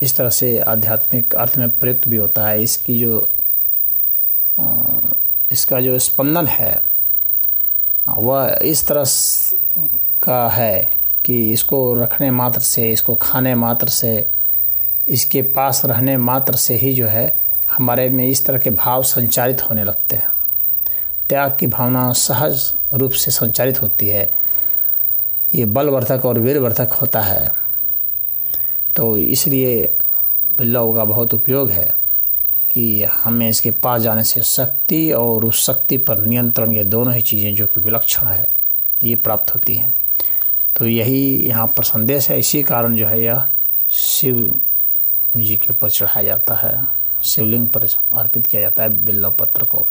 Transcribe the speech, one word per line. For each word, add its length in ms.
इस 140
तरह 120
से 300
आध्यात्मिक 760
अर्थ 220
में 120
प्रयुक्त 380
भी 80
होता 320
है। 160
इसकी 360
जो, 320
अ, 400
इसका 300
जो 180
स्पंदन 480
है, 360
वह 540
इस 260
तरह 160
स-, 500
का 260
है 480
कि 280
इसको 420
रखने 360
मात्र 280
से, 320
इसको 240
खाने 400
मात्र 340
से, 420
इसके 320
पास 440
रहने 320
मात्र 380
से 200
ही 180
जो 140
है, 340
हमारे 380
में 180
इस 180
तरह 140
के 100
भाव 340
संचारित 580
होने 220
लगते 320
हैं। 160
त्याग 300
की 80
भावना 460
सहज 600
रूप 180
से 200
संचारित 500
होती 260
है। 260
ये 100
बलवर्धक 600
और 140
वीरवर्धक 540
होता 280
है। 300
तो 220
इसलिए 800
बिल्लों 360
का 120
बहुत 280
उपयोग 380
है 240
कि 320
हमें 460
इसके 220
पास 300
जाने 220
से 200
शक्ति 680
और 340
उस 200
शक्ति 320
पर 220
नियंत्रण, 520
ये 120
दोनों 300
ही 80
चीज़ें 340
जो 120
कि 120
विलक्षण 480
है, 200
ये 120
प्राप्त 380
होती 220
हैं। 180
तो 120
यही 600
यहाँ 200
पर 160
संदेश 460
है। 100
इसी 240
कारण 320
जो 120
है, 140
यह 260
शिव 720
जी 180
के 140
ऊपर 200
चढ़ाया 340
जाता 300
है, 480
शिवलिंग 440
पर 180
अर्पित 340
किया 140
जाता 220
है 220
बिल्व 260
पत्र 320
को। 280